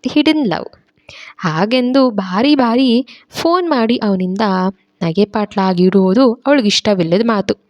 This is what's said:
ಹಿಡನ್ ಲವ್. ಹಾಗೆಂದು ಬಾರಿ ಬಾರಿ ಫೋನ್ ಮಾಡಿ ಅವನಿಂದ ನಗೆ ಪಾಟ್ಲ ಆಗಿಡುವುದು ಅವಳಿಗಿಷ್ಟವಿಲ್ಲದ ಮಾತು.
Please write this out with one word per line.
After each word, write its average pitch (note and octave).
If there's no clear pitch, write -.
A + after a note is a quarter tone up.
ಹಿಡನ್ D4+
ಲವ್. -
ಹಾಗೆಂದು B3
ಬಾರಿ G3+
ಬಾರಿ B3
ಫೋನ್ F4
ಮಾಡಿ A#3+
ಅವನಿಂದ F#3+
ನಗೆ E3+
ಪಾಟ್ಲ G#3
ಆಗಿಡುವುದು F#3+
ಅವಳಿಗಿಷ್ಟವಿಲ್ಲದ G#3
ಮಾತು. G#3